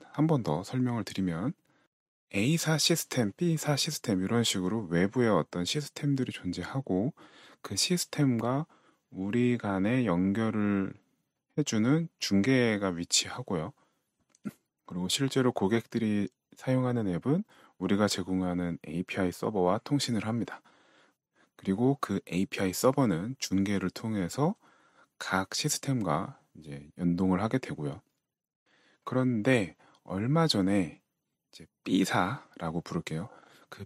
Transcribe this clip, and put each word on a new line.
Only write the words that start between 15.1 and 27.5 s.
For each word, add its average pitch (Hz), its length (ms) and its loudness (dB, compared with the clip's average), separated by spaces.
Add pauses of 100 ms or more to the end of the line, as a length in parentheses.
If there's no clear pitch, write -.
고객들이 107 760 0 (280)
사용하는 127 520 0
앱은 120 360 0 (340)
우리가 101 300 2
제공하는 90 760 -2
에이피아이 90 480 -4
서버와 98 480 0
통신을 120 480 -2
합니다. 113 340 -4 (960)
그리고 120 460 0
그 98 260 -2
에이피아이 92 460 -2
서버는 120 640 2
중개를 98 520 0
통해서 110 640 -2 (600)
각 - 380 -4
시스템과 127 840 -2 (160)
이제 73 420 -16
연동을 90 440 2
하게 113 160 0